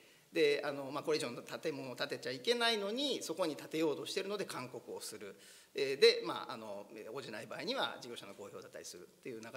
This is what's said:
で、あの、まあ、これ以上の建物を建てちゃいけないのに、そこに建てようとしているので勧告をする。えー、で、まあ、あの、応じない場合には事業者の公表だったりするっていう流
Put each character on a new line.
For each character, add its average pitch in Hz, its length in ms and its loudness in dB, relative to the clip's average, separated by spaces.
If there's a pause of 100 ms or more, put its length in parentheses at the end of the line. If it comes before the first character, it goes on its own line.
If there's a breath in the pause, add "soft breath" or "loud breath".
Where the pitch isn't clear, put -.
(320 soft breath)
で、 147 320 6
あ 151 60 0
の、 139 220 -4
ま 147 80 -2
あ、 - 20 -12
こ 165 80 0
れ 151 80 4
以 - 20 0
上 135 100 0
の 127 120 -6
建 147 320 -4
物 135 160 -6
を 120 60 -8
建 147 120 -2
て 135 100 -4
ち 123 100 -4
ゃ - 20 0
い 131 100 -4
け 233 140 4
な 233 160 4
い 226 80 2
の 202 140 0
に、 254 300 0
そ - 120 -2
こ 185 120 2
に 147 100 0
建 - 120 -12
て 156 100 -2
よ 160 140 6
う 127 40 0
と 139 100 -6
し - 80 -4
て 196 60 2
い - 20 -4
る 190 60 -4
の 208 80 0
で 185 80 -2
勧 127 240 -4
告 117 260 -10
を 92 60 -6
す - 180 -8
る。 101 160 -10 (380 loud breath)
え 135 240 2
ー、 - 40 -12
で、 226 260 10
ま 131 220 -2
あ、 131 60 -6
あ - 20 -6
の、 104 300 -8 (280)
応 - 80 -4
じ 123 80 -8
な 107 100 -6
い 123 60 -10
場 110 100 -8
合 127 60 -6
に 220 140 0
は 143 240 0
事 127 80 -10
業 117 80 -8
者 - 100 -12
の 101 80 -12
公 104 100 -12
表 101 160 -10
だ 90 80 -14
っ - 40 -16
た 82 80 -10
り 82 40 -12
す - 120 -10
る 87 60 -14
っ - 200 -20
て - 60 -8
い 117 100 -6
う - 20 -8
流 110 60 -10 (100)